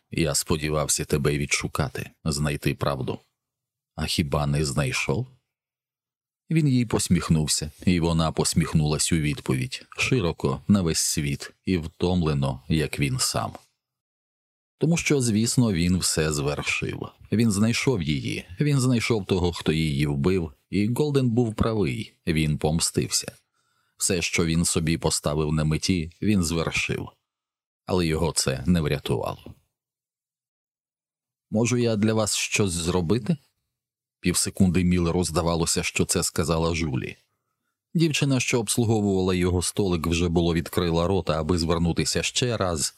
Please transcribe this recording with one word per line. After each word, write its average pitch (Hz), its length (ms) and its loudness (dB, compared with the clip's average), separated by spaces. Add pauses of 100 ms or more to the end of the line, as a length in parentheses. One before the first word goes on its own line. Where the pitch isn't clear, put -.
(120)
«Я 76 240 0
сподівався 76 720 -2
тебе 73 320 0
відшукати, - 720 -4 (140)
знайти 73 520 -2
правду». 65 440 -4 (760)
«А 78 100 -4
хіба 76 420 -2
не 71 180 0
знайшов?» 71 600 -2 (1200)
Він 160 180 4
їй 127 180 4
посміхнувся, 78 840 0 (140)
і 90 140 4
вона 80 320 2
посміхнулась 76 800 0
у 87 40 2
відповідь, 71 720 -2 (120)
широко, 85 720 -2
на 101 140 6
весь 82 180 0
світ, - 540 -4 (120)
і 92 120 2
втомлено, 78 920 0
як 78 320 0
він 65 200 -2
сам. - 340 -4 (1200)
Тому 165 200 2
що, 143 240 0
звісно, 117 520 2
він 87 240 2
все 80 360 0
звершив. - 760 -4 (220)
Він 113 200 2
знайшов 110 520 0
її, 107 420 -4 (140)
він 147 200 2
знайшов 120 460 2
того, 87 260 2
хто - 200 -2
її 78 360 0
вбив, 78 440 0 (180)
і 101 180 0
Голден 135 420 0
був 113 260 0
правий, 95 580 -2 (140)
він 78 300 2
помстився. - 720 -2 (640)
Все, 90 240 -2
що - 240 0
він 82 200 2
собі 82 320 0
поставив 76 560 -2
на 78 100 0
меті, 78 480 0 (100)
він 98 220 2
звершив. - 640 -4 (760)
Але 90 220 0
його 78 240 0
це 65 340 -2
не 87 160 4
врятувало. - 720 -4 (2000)
«Можу 117 260 2
я 117 180 2
для 110 180 2
вас 110 220 0
щось - 360 0
зробити?» 87 640 0 (800)
Півсекунди 92 640 2
Міллеру 87 400 2
здавалося, 82 600 0
що - 220 -2
це 85 180 0
сказала 82 520 0
Жулі. 78 420 -4 (800)
Дівчина, 143 420 2
що 123 200 0
обслуговувала 101 760 2
його 90 260 2
столик, 87 460 0
вже 85 220 0
було 85 240 2
відкрила 85 540 0
рота, 85 320 0
аби 80 180 0
звернутися 82 640 0
ще 123 340 -2
раз, 87 400 -2